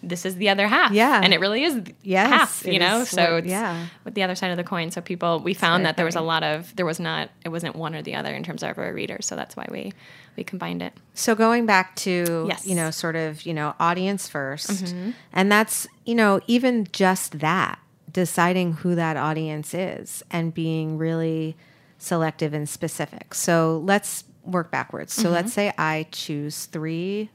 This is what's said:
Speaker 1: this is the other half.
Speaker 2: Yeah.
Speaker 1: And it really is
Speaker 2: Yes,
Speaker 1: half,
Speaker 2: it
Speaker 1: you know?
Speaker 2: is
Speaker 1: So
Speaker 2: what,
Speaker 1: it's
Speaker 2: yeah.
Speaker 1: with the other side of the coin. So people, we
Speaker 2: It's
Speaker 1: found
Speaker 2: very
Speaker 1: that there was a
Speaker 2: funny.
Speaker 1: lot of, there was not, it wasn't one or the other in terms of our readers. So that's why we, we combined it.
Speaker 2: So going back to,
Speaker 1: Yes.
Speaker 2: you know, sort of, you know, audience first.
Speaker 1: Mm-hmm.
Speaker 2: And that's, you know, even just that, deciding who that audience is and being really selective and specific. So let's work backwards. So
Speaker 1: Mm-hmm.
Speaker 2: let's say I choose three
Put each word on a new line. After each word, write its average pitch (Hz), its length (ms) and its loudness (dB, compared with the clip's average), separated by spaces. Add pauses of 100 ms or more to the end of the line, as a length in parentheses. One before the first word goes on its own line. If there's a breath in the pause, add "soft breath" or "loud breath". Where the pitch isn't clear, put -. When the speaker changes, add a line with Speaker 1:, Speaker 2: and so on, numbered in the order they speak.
Speaker 1:
this 175 240 -6
is 185 120 -4
the 202 100 2
other 196 180 4
half. 247 280 4
Speaker 2:
Yeah. 233 280 6
Speaker 1:
And 185 120 8
it 165 80 4
really 214 240 2
is 302 120 2 (260)
Speaker 2:
Yes, 196 260 4
Speaker 1:
half, - 360 4
Speaker 2:
it 185 60 0
Speaker 1:
you 185 80 4
know? 196 220 4
Speaker 2:
is 247 80 -2
Speaker 1:
So 170 240 4
Speaker 2:
what, 165 60 2
Speaker 1:
it's 170 80 -6
Speaker 2:
yeah. 180 400 -2 (180)
Speaker 1:
with 196 80 -10
the 202 100 0
other 185 100 0
side 185 160 -4
of 175 60 -2
the 175 80 -4
coin. 170 280 -4
So 175 100 -8
people, 170 400 0
we 175 100 -2
Speaker 2:
It's - 80 -4
Speaker 1:
found 175 220 4
Speaker 2:
very 175 80 2
Speaker 1:
that 160 80 -2
there 175 80 2
was 170 100 -2
a 170 40 0
Speaker 2:
funny. 160 80 -2
Speaker 1:
lot 160 160 0
of, 156 340 -4
there 185 80 0
was 165 160 -4
not, 160 260 -4 (160)
it 165 60 -6
wasn't 165 260 -6
one 160 180 -6
or 151 80 -8
the - 140 -8
other - 180 -6
in 135 80 -8
terms 160 220 -8
of - 140 -6
our - 160 -6
readers. - 320 -8
So - 100 -6
that's - 220 -10
why - 120 -12
we, - 220 -10 (460 loud breath)
we 190 80 -8
combined 175 360 -8
it. 180 120 -8 (220)
Speaker 2:
So 226 200 2
going 226 300 4
back 190 320 2
to, 170 500 0
Speaker 1:
Yes. 170 180 -4
Speaker 2:
you 190 100 0
know, 160 160 0
sort 165 260 -4
of, 156 280 -6
you 165 80 -4
know, 151 240 -2
audience 185 520 0
first. 139 400 -6 (160)
Speaker 1:
Mm-hmm. 180 260 -6 (220 loud breath)
Speaker 2:
And 190 180 4
that's, 220 340 4 (200)
you 233 100 0
know, 208 320 6
even 240 460 4
just 185 460 2
that, 156 400 0 (300)
deciding 180 680 2
who 175 200 0
that 160 220 0
audience 151 560 -4
is - 580 -6
and 165 220 -2
being 160 440 -2
really 160 600 -2 (400 soft breath)
selective 160 560 -2
and 151 160 -4
specific. - 640 -8
So 160 500 2
let's 196 400 0 (220)
work 170 260 -2
backwards. - 400 -6
So 226 120 -2
Speaker 1:
Mm-hmm. 175 100 2
Speaker 2:
let's 180 180 0
say 208 260 0
I 156 360 0
choose 147 540 -8
three 175 680 -6